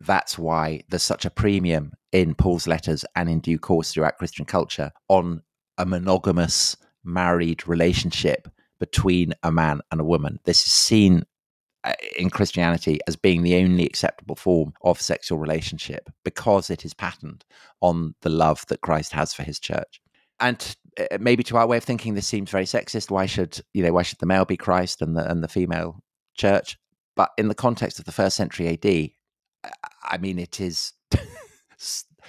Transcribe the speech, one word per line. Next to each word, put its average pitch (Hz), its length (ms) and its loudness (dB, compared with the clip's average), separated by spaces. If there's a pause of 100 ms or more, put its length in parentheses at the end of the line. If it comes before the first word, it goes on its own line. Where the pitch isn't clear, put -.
that's - 360 -2
why 80 520 -2
there's 90 140 -2
such - 200 -4
a 95 80 -2
premium 87 640 0 (180)
in 85 240 2
Paul's 87 320 2
letters 82 380 -2 (100)
and 85 140 -2
in 82 100 0
due 82 180 0
course 82 360 0
throughout 78 240 0
Christian - 260 -8
culture - 480 -2 (160)
on 87 340 2 (360)
a 90 80 -2
monogamous 90 920 0 (300)
married 87 640 0
relationship 85 800 0 (300)
between 87 600 2
a 80 100 0
man 80 280 2 (120)
and 80 100 -2
a 76 40 -2
woman. 78 380 0
This - 220 2
is - 80 0
seen, 98 500 6 (640)
uh, - 80 -4 (240)
in 92 120 0
Christianity 85 760 0
as 85 80 -2
being 87 280 2
the 87 120 4
only 90 300 4
acceptable - 500 -4
form 80 380 2 (100)
of 87 160 2
sexual - 380 -4
relationship - 720 -6 (160)
because - 440 0
it 87 140 -6
is 80 100 -12
patterned - 520 -10 (340)
on 85 340 2 (100)
the 82 60 0
love 78 380 2
that - 140 -6
Christ 78 320 -2
has 76 200 -2
for - 100 -10
his 73 160 -10
church. - 420 -8 (400)
And, - 340 -2 (240)
uh, - 200 -4
maybe 120 240 2
to 120 140 -4
our 117 100 6
way 117 100 2
of 117 80 -4
thinking, 113 300 -4
this 101 120 -4
seems 101 240 -4
very 95 140 0
sexist. - 440 -4
Why 95 180 2
should, 87 340 -4 (120)
you 98 100 0
know, 85 100 4
why 87 80 4
should - 180 -4
the - 60 -4
male 95 200 4
be 90 120 -2
Christ 90 440 0
and 80 140 -2
the, 82 140 -2
and 85 140 -2
the 82 40 -4
female 85 560 -4 (320)
church? - 420 2 (380)
But 92 220 4
in 110 100 0
the 104 80 -2
context 117 440 -2
of - 60 -20
the 85 60 -14
first 95 240 0
century 87 320 -2
A 85 100 -2
D, 82 380 0 (480)
I, - 60 -16 (340)
I - 140 -6
mean, 92 220 -6
it 87 200 -10
is, 90 340 -8 (180)
<laughs> - 20 0 (640)
s-, - 260 -10 (240)